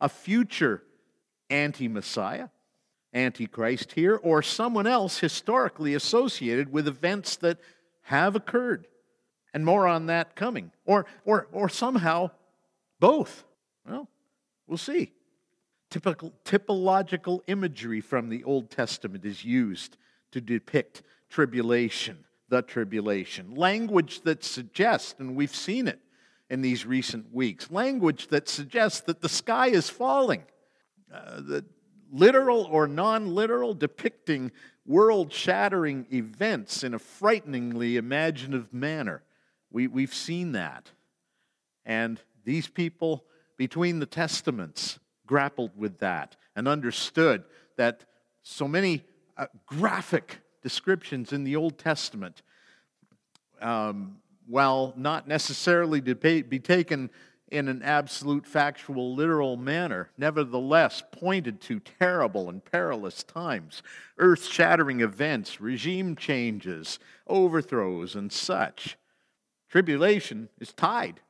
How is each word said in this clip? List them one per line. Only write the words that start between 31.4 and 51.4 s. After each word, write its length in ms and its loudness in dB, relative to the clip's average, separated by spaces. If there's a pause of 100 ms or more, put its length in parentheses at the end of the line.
the 240 -6 (480)
literal 580 8
or 160 4
non-literal, 880 0
depicting 800 -4 (340)
world-shattering 1300 2
events 720 -4
in 100 -4
a 60 -6
frighteningly 960 0
imaginative 760 -2
manner. 520 -6 (480)
We, 140 0
we've 260 -2
seen 380 -6
that. 400 -8 (960)
And 340 -2 (220)
these 240 -2
people 580 -4 (320)
between 440 -2
the 60 -4
Testaments 920 -6 (280)
grappled 500 -2
with 240 -6
that 340 -4 (220)
and 100 -2
understood 800 2 (320)
that 280 0 (380)
so 240 -6
many, 380 0 (320)
uh, 100 -6 (200)
graphic 760 -2 (200)
descriptions 720 -4
in 120 -4